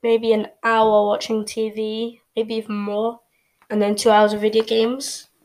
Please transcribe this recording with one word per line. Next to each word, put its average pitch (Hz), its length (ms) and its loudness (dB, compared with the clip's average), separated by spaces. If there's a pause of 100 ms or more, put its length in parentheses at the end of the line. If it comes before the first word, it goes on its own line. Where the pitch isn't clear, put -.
maybe 226 280 2
an 214 160 0 (160)
hour 220 440 4
watching 208 360 -2
T 214 280 -6
V, 220 500 -6 (140)
maybe 226 200 -4
even 220 200 -6
more, 208 440 -4 (500)
and 214 120 0
then 208 140 2
two 220 160 2
hours 208 220 6
of 208 80 -4
video 214 220 2
games. 226 680 -4 (160)